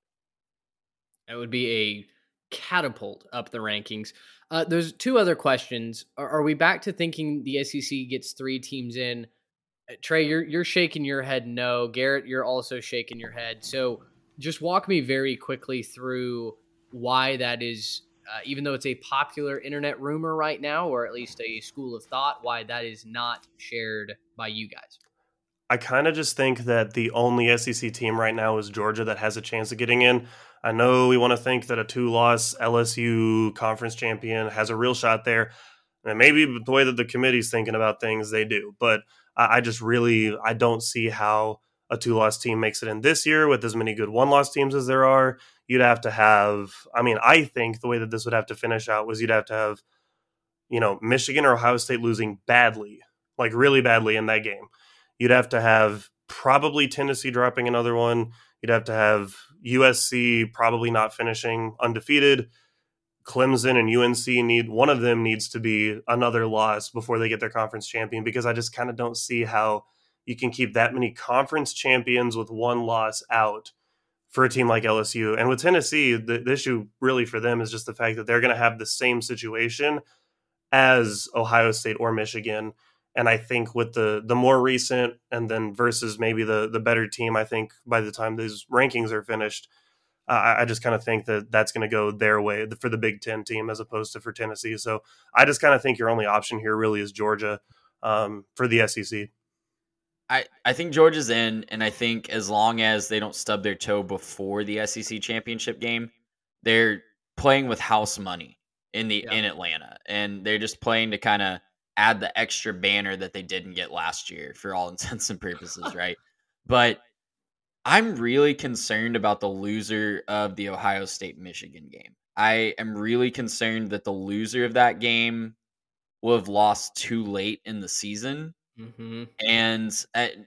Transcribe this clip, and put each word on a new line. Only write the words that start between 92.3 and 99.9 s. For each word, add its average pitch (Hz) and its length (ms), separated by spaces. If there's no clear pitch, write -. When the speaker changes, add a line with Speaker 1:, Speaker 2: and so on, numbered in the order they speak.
Speaker 2:
way 104 240
for 123 120
the 110 80
Big 107 240
Ten 110 200
team 110 280
as 110 100
opposed 107 320
to 110 80
for 113 120
Tennessee. 110 440
So 110 260
I 131 120
just 143 160
kinda 143 160
think 127 200
your 113 120
only 113 160
option 107 320
here 107 180
really 107 240
is 101 100
Georgia, 104 500
um, 107 420
for 127 140
the 113 140
S 110 160
E 107 40
C. 104 260